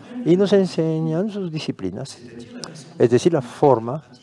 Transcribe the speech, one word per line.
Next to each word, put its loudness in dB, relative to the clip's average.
y 4
nos 2
enseñan 0
sus -6
disciplinas, -8
es 4
decir, 4
la 0
forma 2